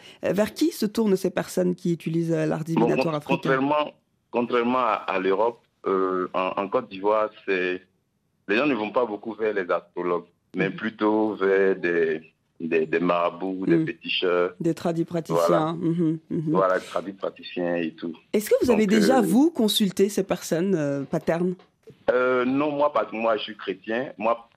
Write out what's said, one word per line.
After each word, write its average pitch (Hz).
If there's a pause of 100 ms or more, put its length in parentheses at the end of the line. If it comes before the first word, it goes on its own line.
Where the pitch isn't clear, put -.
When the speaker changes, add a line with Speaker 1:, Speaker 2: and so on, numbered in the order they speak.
(240)
Speaker 1:
vers 208
qui 311
se -
tournent 208
ces 185
personnes 180
qui 175
utilisent, 165
euh, 160
l'art 160
Speaker 2:
Bon, 160
Speaker 1:
divinatoire 165
Speaker 2:
con-, 160
Speaker 1:
africain ? 143
Speaker 2:
contrairement, 143 (400)
contrairement 120
à, 117 (140)
à 95
l'Europe, 98 (240)
euh, 92
en, 92
en 98
Côte 101
d'Ivoire, 104 (160)
c'est, 92 (680)
les 101
gens 135
ne 147
vont 107
pas 123
beaucoup 107
vers 107
les 92
astrologues, 87 (300)
mais 92
Speaker 1:
Mhm. 95
Speaker 2:
plutôt 107
vers 95
des, 85 (380)
des, 82
des 80
marabouts, 87
des 85
Speaker 1:
Mhm. 160
Speaker 2:
féticheurs. 90
Speaker 1:
Des 165
tradipraticiens. 165 (120)
Speaker 2:
Voilà. 165
Speaker 1:
Mhm, 165 (100)
mhm. 165
Speaker 2:
Voilà, 92
des -
tradipraticiens 87
et 85
tout. 82 (180)
Speaker 1:
Est-ce 208
que 466
vous 254
avez 214
Speaker 2:
Donc, 208
Speaker 1:
déjà, 254
Speaker 2:
euh, -
Speaker 1:
vous, 233
consulté 202
ces 202
personnes, 180
euh, 143
Paterne ? 170 (560)
Speaker 2:
Euh, 127
non, 143
moi, 143
pas, 107
moi, 113
je 104
suis 110
chrétien. 110
Moi, 110